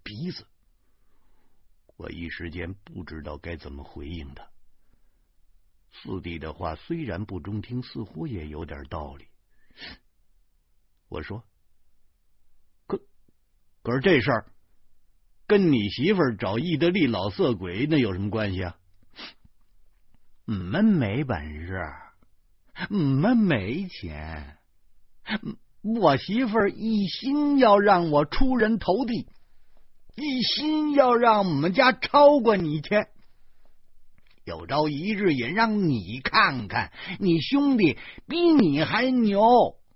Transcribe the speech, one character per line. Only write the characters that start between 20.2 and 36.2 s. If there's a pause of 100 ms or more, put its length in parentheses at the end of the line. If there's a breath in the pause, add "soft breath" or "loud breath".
？”“我
们
没
本
事， (1120 loud breath)
我
们
没
钱， (1200 loud breath)
我
媳
妇
儿
一
心
要
让
我
出
人
头
地， (880)
一
心
要
让
我
们
家
超
过
你
去。 (1400)
有
朝
一
日
也
让
你